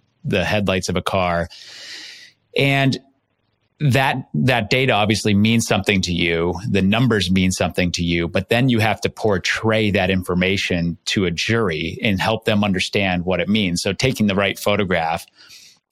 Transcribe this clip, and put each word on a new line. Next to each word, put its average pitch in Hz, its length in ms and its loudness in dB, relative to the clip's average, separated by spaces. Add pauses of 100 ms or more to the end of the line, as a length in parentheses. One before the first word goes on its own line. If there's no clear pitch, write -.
(240)
the 98 200 0
headlights 95 440 -2
of 92 60 -4
a 90 80 -2
car. 87 460 0 (1080)
And 139 400 2 (840)
that, 131 540 2
that 127 360 0
data 127 220 2
obviously 104 420 2
means 110 320 4
something 101 360 2
to 90 100 -4
you. 85 420 0 (160)
The 98 120 2
numbers 104 500 2
mean 92 180 4
something 90 420 0
to 87 120 -4
you, 85 240 0
but - 200 -4
then 120 200 2
you 117 100 4
have 107 220 0
to 98 100 -2
portray 110 800 0
that 92 180 2
information 90 1000 0
to 98 180 0
a 87 80 0
jury 85 680 -2
and 95 200 0
help - 240 -2
them 104 180 2
understand 92 600 -2
what 90 160 0
it 85 80 -2
means. 98 340 0
So 98 100 -2
taking 110 360 0
the 95 80 0
right 98 200 0
photograph. 87 680 -2 (640)